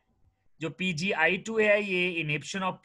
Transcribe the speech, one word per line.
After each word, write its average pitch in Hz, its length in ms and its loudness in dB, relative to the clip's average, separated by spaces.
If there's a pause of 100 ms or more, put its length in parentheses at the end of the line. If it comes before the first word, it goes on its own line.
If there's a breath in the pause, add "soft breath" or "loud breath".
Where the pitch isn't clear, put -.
(600)
जो 156 100 -4
पीजीआई 180 680 0
टू 220 200 -6
है, 208 240 6
ये 180 420 0
inhibition 151 380 -4
of 185 120 -2 (100)